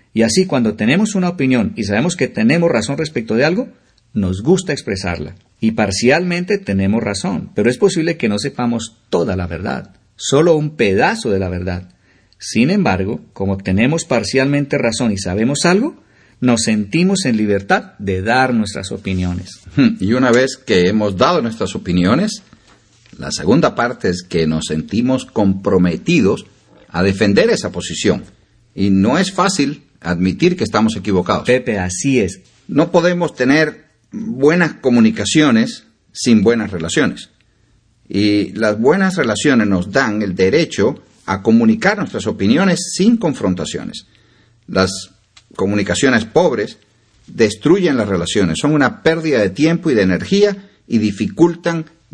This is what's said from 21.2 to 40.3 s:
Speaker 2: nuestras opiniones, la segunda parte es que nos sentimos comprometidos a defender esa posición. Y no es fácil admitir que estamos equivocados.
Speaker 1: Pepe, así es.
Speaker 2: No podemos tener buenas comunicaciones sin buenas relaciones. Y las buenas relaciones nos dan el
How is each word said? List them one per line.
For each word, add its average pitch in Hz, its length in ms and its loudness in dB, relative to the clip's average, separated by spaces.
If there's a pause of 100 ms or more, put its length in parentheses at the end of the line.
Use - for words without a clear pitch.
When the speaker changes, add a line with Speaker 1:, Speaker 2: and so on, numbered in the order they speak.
Speaker 2:
nuestras 110 320 -4
opiniones, 98 720 0 (760)
la - 100 -10
segunda 120 440 2
parte 120 340 -2
es 90 140 -4
que 82 240 -2
nos 78 200 -2
sentimos 113 600 -2
comprometidos 95 1200 0 (420)
a 85 140 -4
defender 101 480 2
esa - 200 -2
posición. - 540 -4 (500)
Y 98 140 0
no 101 300 2
es 190 120 0
fácil 151 520 -2 (180)
admitir 92 560 0
que 117 80 -2
estamos 107 320 0
equivocados. 92 480 0
Speaker 1:
Pepe, 123 340 0
así 113 420 -2
es. 92 200 -4 (260)
Speaker 2:
No 151 240 0
podemos 175 440 0
tener 143 500 0 (260)
buenas 131 640 0
comunicaciones 117 1080 2 (280)
sin 113 300 2
buenas 110 280 2
relaciones. 92 580 -4 (800)
Y 104 440 0
las 107 280 -2
buenas 180 360 2
relaciones 120 500 2
nos 92 260 0
dan 110 300 0
el 95 120 -4